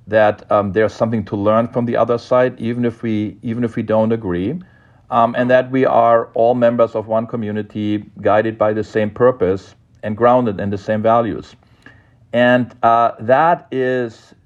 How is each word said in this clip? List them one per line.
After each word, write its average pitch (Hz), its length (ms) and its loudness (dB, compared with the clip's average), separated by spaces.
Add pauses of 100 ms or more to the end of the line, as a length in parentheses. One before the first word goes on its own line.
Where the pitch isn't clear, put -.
that, 107 460 0
um, 104 220 0
there's 107 200 0
something 113 320 -2
to 110 100 -8
learn 107 340 0
from 120 160 -4
the 117 100 -4
other 117 220 0
side, 127 420 0
even 117 240 -4
if 117 180 -4
we, 107 400 -4
even 120 220 -6
if 110 120 -6
we 117 80 -4
don't 110 280 0
agree, 110 480 -4 (500)
um, 117 280 2
and 123 120 0
that 127 220 2
we 131 140 2
are 117 480 4
all 120 220 2
members 117 380 2
of 110 140 -6
one 113 180 -2
community, 107 800 -6 (180)
guided 110 360 0
by 107 160 2
the 110 100 -2
same 107 260 -2
purpose 101 640 0 (260)
and 107 160 -6
grounded 120 420 0
in 101 100 -4
the 101 80 -4
same 107 240 -4
values. 113 540 0 (800)
And, 123 500 2
uh, 117 360 4
that 151 520 2
is, 127 640 -4 (120)